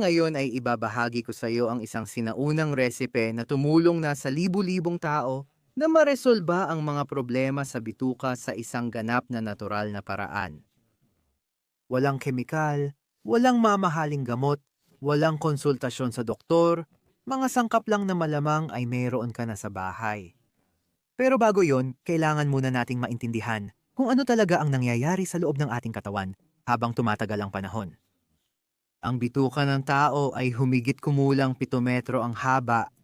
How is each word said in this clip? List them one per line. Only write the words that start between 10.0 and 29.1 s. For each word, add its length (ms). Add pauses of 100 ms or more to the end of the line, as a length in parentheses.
paraan. 560 (1300)
Walang 320
kemikal, 720 (320)
walang 320
mamahaling 680
gamot, 360 (400)
walang 400
konsultasyon 720
sa 120
doktor, 600 (400)
mga 240
sangkap 400
lang 160
na 80
malamang 560
ay 160
mayroon 480
ka 160
na 80
sa 160
bahay. 640 (800)
Pero 240
bago 240
yon, 400
kailangan 480
muna 160
nating 320
maintindihan 720 (240)
kung 160
ano 160
talaga 320
ang 120
nangyayari 520
sa 160
loob 160
ng 160
ating 200
katawan 440 (320)
habang 240
tumatagal 480
ang 120
panahon. 440 (1040)
Ang 160